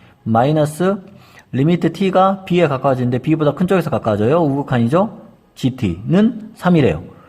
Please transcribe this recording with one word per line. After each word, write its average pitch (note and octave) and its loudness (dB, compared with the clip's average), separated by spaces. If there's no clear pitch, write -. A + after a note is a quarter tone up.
마이너스 D3+ 0
리미트 E3 0
t가 F#3+ 0
b에 F3 2
가까워지는데 B2+ 0
b보다 D3+ 0
큰 F3+ -2
쪽에서 F3 0
가까워져요. A2+ 0
우극한이죠? C#3+ 0
지티는 B2+ -2
삼이래요. B2 2